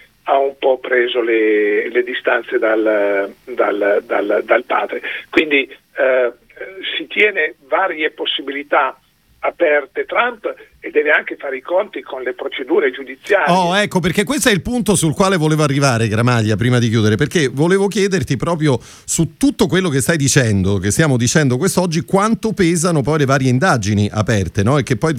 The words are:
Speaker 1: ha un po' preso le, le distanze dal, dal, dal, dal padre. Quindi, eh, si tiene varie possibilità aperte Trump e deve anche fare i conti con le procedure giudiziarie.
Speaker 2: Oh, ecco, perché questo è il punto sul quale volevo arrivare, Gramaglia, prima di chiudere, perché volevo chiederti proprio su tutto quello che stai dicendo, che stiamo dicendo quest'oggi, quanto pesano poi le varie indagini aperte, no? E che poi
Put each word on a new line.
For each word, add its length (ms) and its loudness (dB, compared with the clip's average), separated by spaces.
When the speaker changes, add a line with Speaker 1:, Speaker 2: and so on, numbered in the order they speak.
Speaker 1:
ha 140 0
un 200 -2
po' 200 0
preso 440 -2
le, 680 0
le 140 0
distanze 560 -4
dal, 720 0
dal, 600 -2
dal, 400 -2
dal 180 0
padre. 380 -4
Quindi, 400 0
eh, 340 2
si 100 -10
tiene 480 0
varie 440 -2
possibilità 840 -4
aperte 680 -2
Trump 460 -4
e 100 -12
deve 220 0
anche 240 -2
fare 220 -10
i 40 -12
conti 400 -4
con 220 -12
le 100 -6
procedure 580 -2
giudiziarie. 600 -2
Speaker 2:
Oh, 240 2
ecco, 220 0
perché 240 0
questo 260 0
è 20 4
il 120 0
punto 320 0
sul 180 0
quale 240 2
volevo 240 2
arrivare, 460 2
Gramaglia, 480 2
prima 240 2
di 100 2
chiudere, 280 2
perché 300 0
volevo 400 2
chiederti 480 0
proprio 460 0
su 560 -4
tutto 300 2
quello 220 0
che 120 0
stai 160 2
dicendo, 600 2
che 100 -2
stiamo 280 2
dicendo 400 2
quest'oggi, 440 0
quanto 500 0
pesano 520 0
poi 160 0
le 60 2
varie 240 2
indagini 600 2
aperte, 520 0
no? 160 2
E 40 0
che 140 -2
poi 220 0